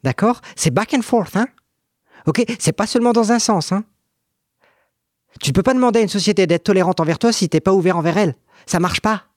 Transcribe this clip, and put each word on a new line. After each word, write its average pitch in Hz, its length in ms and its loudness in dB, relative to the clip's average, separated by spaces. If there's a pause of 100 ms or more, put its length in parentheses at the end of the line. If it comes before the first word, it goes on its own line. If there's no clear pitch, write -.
D'accord ? 202 380 -2 (140)
C'est - 160 -2
back 196 240 -2
and 247 80 0
forth, 214 320 -2
hein ? 220 120 0 (760)
Ok ? 156 180 0 (140)
C'est - 160 -2
pas 214 140 -4
seulement 240 260 0
dans 226 180 2
un 240 80 2
sens, 202 320 -2
hein ? 196 120 -2 (1600)
Tu 139 80 -2
ne - 20 -4
peux 175 100 2
pas 262 120 2
demander 247 240 2
à - 20 4
une 208 80 0
société 196 380 0
d'être 165 160 0
tolérante 185 360 0
envers 160 200 -2
toi 233 120 2
si 196 180 -2
t'es 160 120 0
pas 190 120 2
ouvert 180 240 2
envers 165 200 0
elle. 196 160 0 (320)
Ça - 140 -2
marche 175 220 -2
pas. 214 240 -2 (120)